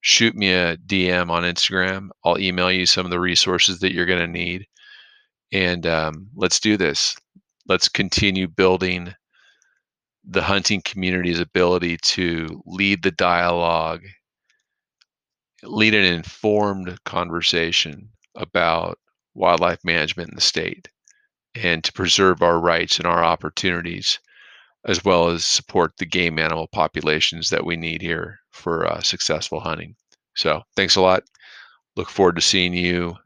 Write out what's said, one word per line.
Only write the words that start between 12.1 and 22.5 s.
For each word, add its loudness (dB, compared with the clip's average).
lead 0
the 2
dialogue, 0
lead 2
an 4
informed -2
conversation -2
about -2
wildlife 2
management -2
in -20
the -6
state, -4
and -2
to -4
preserve 2
our 4